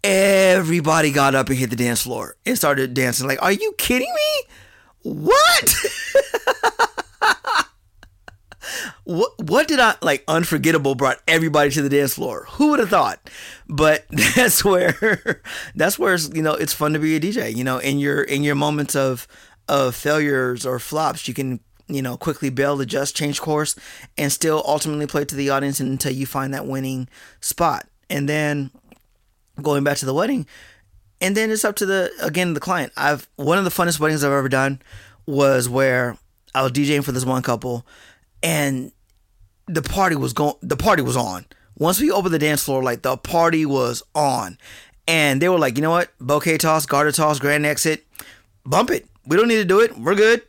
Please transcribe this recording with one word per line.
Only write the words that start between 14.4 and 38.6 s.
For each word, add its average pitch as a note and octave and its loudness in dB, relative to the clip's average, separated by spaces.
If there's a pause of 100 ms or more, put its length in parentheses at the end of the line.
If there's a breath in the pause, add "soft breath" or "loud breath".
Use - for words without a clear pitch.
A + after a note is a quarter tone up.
where, F3+ 0 (180 loud breath)
<laughs> - -16
that's F3+ 0
where, F#3+ 2
you D#3 -4
know, D#3 2
it's - -2
fun D3+ -2
to D3+ 0
be D#3 0
a D#3 0
D F3+ -2
J, A3+ -4
you A#2+ -4
know, B2+ -2
in C#3 -2
your, C#3+ 0
in C#3+ -2
your C#3+ 0
moments D3 -2
of, C3 -2 (440 loud breath)
of C3 0
failures C3+ 0
or B2+ -4
flops, D3+ -4
you C3 -8
can, B2+ -6 (260)
you C#3 -4
know, B2 -6
quickly C#3+ -4
bail, C#3 0
adjust, C3+ -4
change D3 -4
course, D3+ -2 (420 loud breath)
and C#3+ -2
still D#3 0
ultimately D3+ -2
play C#3+ -2
to C#3+ -8
the C#3 -2
audience C#3 -2
until C3+ -4
you C3 -4
find C3+ -6
that C3+ -8
winning C3 -6 (320 loud breath)
spot. - -2 (220)
And C#3 -2
then D3 -2 (880)
going C#3+ 0
back C#3+ 0
to C#3 -6
the C3 -2
wedding, G#3 0 (760 loud breath)
and F#3+ 0
then A3 0
it's A3 -2
up G#3 -2
to G#3 -2
the, F#3+ 0 (100)
again, F3 -2
the C#3+ -4
client. F3 -4
I've, - -2
one D#3 0
of G3 2
the F3 0
funnest E3+ 0
weddings D#3 2
I've C#3 2
ever C3+ 0
done C3+ 0 (440 loud breath)
was C#3 2
where B2+ 0 (360)
I C3 0
was B2+ 0
D C#3+ 0
J C#3+ 2
ing C#3+ 0
for C3+ -4
this B2+ -2
one B2+ -2
couple, B2 -4 (560 soft breath)
and C#3+ -2 (800)